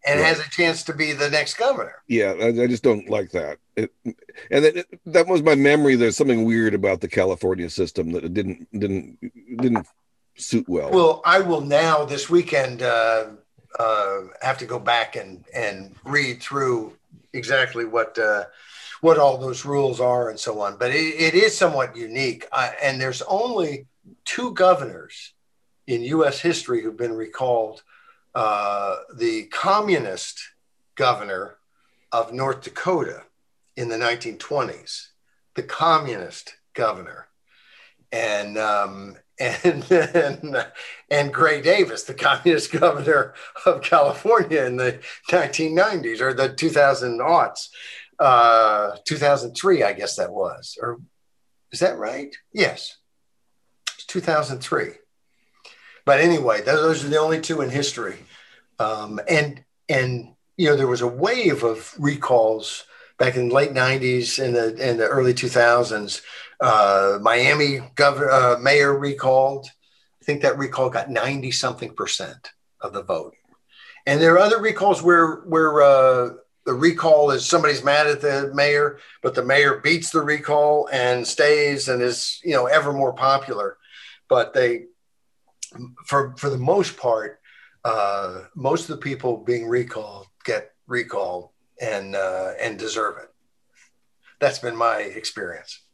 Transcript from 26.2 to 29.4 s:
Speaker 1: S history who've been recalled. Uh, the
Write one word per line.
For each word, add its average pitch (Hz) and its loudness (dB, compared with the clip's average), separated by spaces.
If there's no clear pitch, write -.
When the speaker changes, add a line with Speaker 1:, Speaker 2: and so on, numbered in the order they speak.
Speaker 1:
S 139 -2
history 135 -2
who've 110 -8
been 113 -4
recalled. 113 -4
Uh, 101 -2
the 113 -4